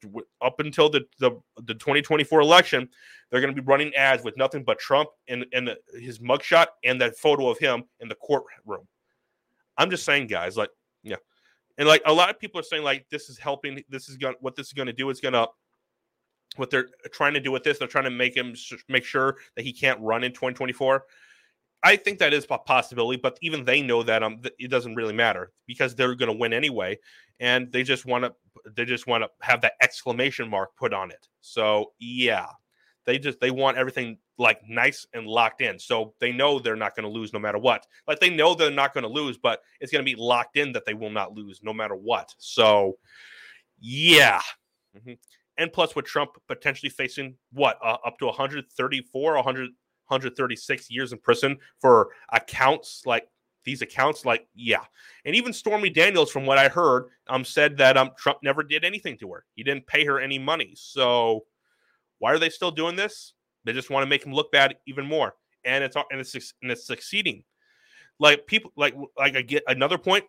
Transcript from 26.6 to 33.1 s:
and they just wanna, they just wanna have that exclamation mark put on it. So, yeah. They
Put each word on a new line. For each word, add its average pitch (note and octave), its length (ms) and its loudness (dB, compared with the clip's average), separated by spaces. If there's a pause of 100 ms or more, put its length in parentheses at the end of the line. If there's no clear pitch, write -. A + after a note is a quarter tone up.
and B2 300 0
they B2+ 120 -2
just B2+ 220 -2
wanna, B2 280 -2 (420)
they A#2+ 100 -2
just A#2+ 220 -6
wanna A2+ 220 0 (140)
have A#2+ 180 0
that A#2 220 0
exclamation B2+ 640 -2
mark G2 280 -6
put A#2 160 -4
on F#2+ 180 -6
it. - 180 -20 (120)
So, G#2+ 580 -2
yeah. A#2+ 480 -2 (580)
They B2+ 140 0